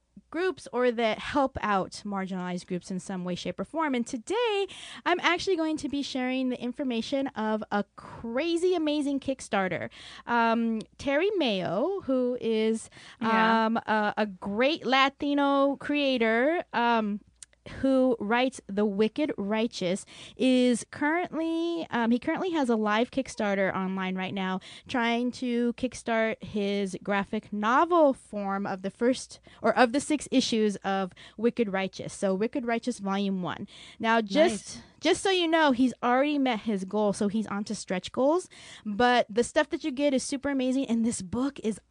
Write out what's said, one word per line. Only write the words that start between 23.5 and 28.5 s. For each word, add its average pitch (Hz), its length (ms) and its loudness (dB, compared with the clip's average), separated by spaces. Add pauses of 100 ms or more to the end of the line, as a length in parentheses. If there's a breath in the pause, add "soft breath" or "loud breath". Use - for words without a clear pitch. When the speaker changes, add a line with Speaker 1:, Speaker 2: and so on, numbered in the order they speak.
Speaker 1:
online 190 440 -2
right 185 160 -4
now, 185 280 -2 (280 loud breath)
trying 233 440 0
to 240 420 0
kickstart 226 680 -2
his 202 640 -2
graphic 202 480 -2
novel 277 640 4
form 196 520 -6